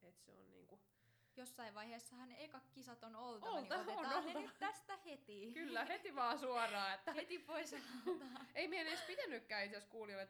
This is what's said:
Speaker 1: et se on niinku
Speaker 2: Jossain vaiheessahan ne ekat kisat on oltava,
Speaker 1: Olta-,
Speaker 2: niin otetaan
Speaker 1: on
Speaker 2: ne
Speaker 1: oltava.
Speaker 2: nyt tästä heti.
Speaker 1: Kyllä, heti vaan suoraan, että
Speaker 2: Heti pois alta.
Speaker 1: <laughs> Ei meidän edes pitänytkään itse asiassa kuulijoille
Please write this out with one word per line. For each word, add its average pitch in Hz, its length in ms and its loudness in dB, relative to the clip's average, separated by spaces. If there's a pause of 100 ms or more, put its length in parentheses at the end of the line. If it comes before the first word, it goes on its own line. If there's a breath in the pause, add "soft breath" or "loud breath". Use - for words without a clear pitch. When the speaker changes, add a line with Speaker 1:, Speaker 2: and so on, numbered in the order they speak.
Speaker 1:
et 190 160 -20
se - 120 -20
on 185 200 -20
niinku - 280 -18 (560 loud breath)
Speaker 2:
Jossain 247 400 -8
vaiheessahan 233 540 -8
ne 240 140 -10
ekat 285 260 -10
kisat 240 340 -12
on 226 120 -10
oltava, 240 360 -2
Speaker 1:
Olta-, 320 100 4 (140)
Speaker 2:
niin 349 140 0
otetaan 370 160 2
Speaker 1:
on 262 40 4
Speaker 2:
ne 302 60 4
Speaker 1:
oltava. 320 260 2
Speaker 2:
nyt - 180 -6
tästä 403 460 0
heti. 226 480 -6
Speaker 1:
Kyllä, 285 320 0
heti 359 300 -2
vaan 262 240 6
suoraan, 226 540 6
että 285 200 0
Speaker 2:
Heti 349 260 0
pois 311 340 -2
alta. 254 520 0 (200)
Speaker 1:
<laughs> - 100 -12
Ei 320 120 4
meidän 330 200 2
edes 349 140 2
pitänytkään 294 640 0
itse 208 120 -2
asiassa 208 140 -10
kuulijoille 202 380 -4